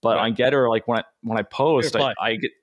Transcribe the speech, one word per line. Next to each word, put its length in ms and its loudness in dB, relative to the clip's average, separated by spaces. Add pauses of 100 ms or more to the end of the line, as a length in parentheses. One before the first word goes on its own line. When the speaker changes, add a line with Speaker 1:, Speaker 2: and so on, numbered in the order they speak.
Speaker 1:
but 160 2
Speaker 2:
Right. 80 0
Speaker 1:
on 100 -2
Gettr, 340 2
like, 180 -2
when 120 0
I, 40 -8 (180)
when 180 -4
I 20 -4
post, 520 0
Speaker 2:
They 60 0
reply. 200 0
Speaker 1:
I, 100 -2
I 60 -2
get 160 -6 (120)